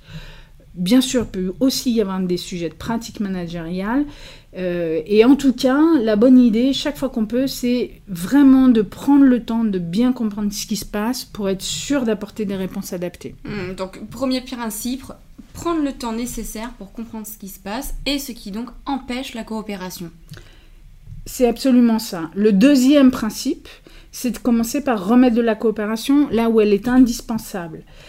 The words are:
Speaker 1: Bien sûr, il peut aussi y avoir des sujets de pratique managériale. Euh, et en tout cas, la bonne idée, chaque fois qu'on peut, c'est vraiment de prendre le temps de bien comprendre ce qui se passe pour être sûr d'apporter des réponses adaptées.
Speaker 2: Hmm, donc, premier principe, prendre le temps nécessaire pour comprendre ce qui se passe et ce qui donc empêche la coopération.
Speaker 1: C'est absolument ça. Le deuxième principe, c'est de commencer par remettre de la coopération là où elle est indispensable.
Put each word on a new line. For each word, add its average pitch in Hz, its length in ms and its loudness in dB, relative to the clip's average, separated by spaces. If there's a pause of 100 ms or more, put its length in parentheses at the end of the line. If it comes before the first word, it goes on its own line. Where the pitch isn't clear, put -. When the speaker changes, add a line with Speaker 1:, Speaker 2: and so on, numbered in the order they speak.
(760)
Speaker 1:
Bien 180 260 4
sûr, 254 200 0
il 208 100 -6
peut 185 280 -6
aussi 262 320 0
y 226 100 2
avoir 190 180 -2
des 180 180 -2
sujets 175 320 -8
de 156 40 -18
pratique - 460 -8
managériale. 185 840 -4 (520)
Euh, 175 480 -2
et 214 180 6
en 262 120 6
tout 277 180 2
cas, 262 260 2 (220)
la 220 140 0
bonne 254 240 6
idée, 240 340 4
chaque 294 240 -6
fois 269 120 -4
qu'on 220 180 -4
peut, 247 180 -2
c'est 247 640 -4
vraiment 262 600 4
de 226 120 6
prendre 277 440 4
le 247 180 4
temps 226 200 -2
de 208 140 0
bien 185 360 0
comprendre 214 380 -4
ce - 140 -8
qui 220 100 -6
se - 100 -6
passe 214 400 -4
pour 202 240 -6
être 190 120 -4
sûr - 440 -4
d'apporter 214 400 -4
des 196 100 -4
réponses 190 360 -8
adaptées. 175 440 -10 (100)
Speaker 2:
Hmm, 190 300 -8
donc, 185 340 -10
premier 262 320 -4
principe, 240 600 -8 (500)
prendre 330 300 -4
le 277 80 -2
temps 240 220 -8
nécessaire 233 680 -8
pour 190 120 -16
comprendre 220 360 -12
ce - 100 -16
qui 190 120 -16
se - 100 -18
passe 233 340 -8 (140)
et 285 100 -2
ce 269 140 -10
qui - 180 -14
donc 220 200 -10 (180)
empêche 262 480 -8
la 226 80 -10
coopération. 196 640 -10 (1160)
Speaker 1:
C'est 247 200 0
absolument 233 520 4
ça. 170 360 -10
Le 208 160 4
deuxième 262 600 6
principe, - 560 -6 (440)
c'est - 200 -6
de 208 80 -6
commencer 233 420 0
par 214 260 -2
remettre 247 280 6
de 240 60 2
la 226 140 2
coopération 220 760 0
là 226 180 2
où 226 120 4
elle 208 120 4
est 202 140 0
indispensable. 226 960 0 (260)